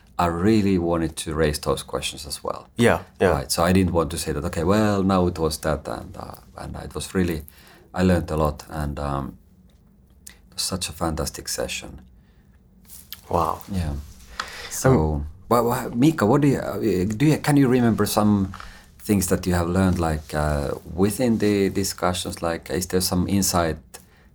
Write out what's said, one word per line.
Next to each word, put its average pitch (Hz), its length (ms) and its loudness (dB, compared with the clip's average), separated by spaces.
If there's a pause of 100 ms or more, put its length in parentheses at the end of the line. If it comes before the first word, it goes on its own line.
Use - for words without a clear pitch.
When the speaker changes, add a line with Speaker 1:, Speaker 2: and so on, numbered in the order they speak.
(180)
Speaker 1:
I - 80 2
really 98 520 2
wanted 85 460 -2
to 78 100 -6
raise 76 260 0
those 69 220 -2
questions - 440 -8
as - 180 -12
well. - 220 -8 (100)
Speaker 2:
Yeah, 104 220 4 (220)
yeah. 92 180 6
Speaker 1:
Right, 67 140 -6
so 85 120 2
I 92 80 4
didn't 92 200 4
want 80 180 0
to 82 80 -6
say 78 140 -6
that, 73 120 -4
"Okay, 85 200 -4
well, 101 380 2
now 92 260 4
it 87 100 -4
was 78 200 0
that," 76 300 -2
and, - 280 -10
uh, - 180 -14 (280)
and 73 220 -10
it 71 100 -14
was - 200 -10
really, 87 280 0 (520)
I 92 100 0
learned 85 260 2
a 78 60 -2
lot, 76 320 -2
and, 73 300 -6
um, 69 380 -6 (920)
it - 260 -20
was - 80 -8
such - 260 -6
a 78 40 -12
fantastic 78 560 -6
session. - 520 -8 (1300)
Speaker 2:
Wow. 87 320 -2 (120)
Speaker 1:
Yeah. 82 200 -2 (800)
So, - 200 2
Speaker 2:
Um, 78 360 2 (220)
Speaker 1:
wha-, 117 140 4
wha-, 120 320 -2
Mika, 131 320 4
what 139 160 6
do 147 60 4
you, 117 100 2
uh, - 200 -4 (380)
do 123 100 2
you, 147 120 4
can 143 180 2
you 139 120 6
remember 113 380 4
some 101 460 2 (460)
things 101 280 2
that 92 200 0
you 90 80 2
have 87 140 2
learned, 90 300 4
like, 78 360 -2
uh, 76 380 0 (220)
within 107 440 2
the 101 320 2
discussions? 92 720 -4
Like, 82 280 -4
is 87 160 -4
there 92 140 0
some 90 280 0
insight 87 500 0 (560)